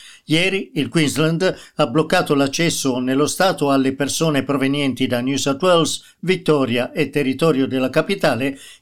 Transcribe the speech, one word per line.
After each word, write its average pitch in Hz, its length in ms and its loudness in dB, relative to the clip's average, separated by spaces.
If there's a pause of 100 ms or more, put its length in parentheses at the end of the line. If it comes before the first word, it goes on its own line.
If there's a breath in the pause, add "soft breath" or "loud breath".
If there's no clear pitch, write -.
(240 loud breath)
Ieri 185 500 0
il 135 140 -2
Queensland 160 680 0 (200 loud breath)
ha 151 100 2
bloccato 160 480 0
l'accesso 139 640 0
nello 131 300 0
Stato 175 420 0
alle 135 240 2
persone 143 480 0
provenienti 135 640 -2
da 123 140 -2
New 135 160 -2
South 139 260 -2
Wales, 170 600 0
Victoria 151 680 0
e 147 180 -2
territorio 135 600 0
della 131 200 -2
capitale, 156 680 -2 (240 loud breath)